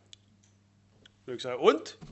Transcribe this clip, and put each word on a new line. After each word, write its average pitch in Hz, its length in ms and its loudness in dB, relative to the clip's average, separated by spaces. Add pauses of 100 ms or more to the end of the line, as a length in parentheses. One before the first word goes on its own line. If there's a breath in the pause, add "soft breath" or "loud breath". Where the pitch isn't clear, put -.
(1300)
Und 123 100 -10
ich - 60 -10
sag, 123 160 -4
„Und?“ 247 380 4 (160)